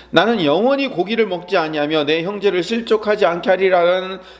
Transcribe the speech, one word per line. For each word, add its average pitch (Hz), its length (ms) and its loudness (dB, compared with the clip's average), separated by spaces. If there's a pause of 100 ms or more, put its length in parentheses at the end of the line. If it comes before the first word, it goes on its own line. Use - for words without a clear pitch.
(120)
나는 190 340 2
영원히 254 420 2
고기를 220 380 -2
먹지 180 320 -4
아니하며 156 460 -2
내 156 180 0
형제를 190 400 -2
실족하지 214 640 0
않게 175 240 0
하리라"라는 185 720 2 (200)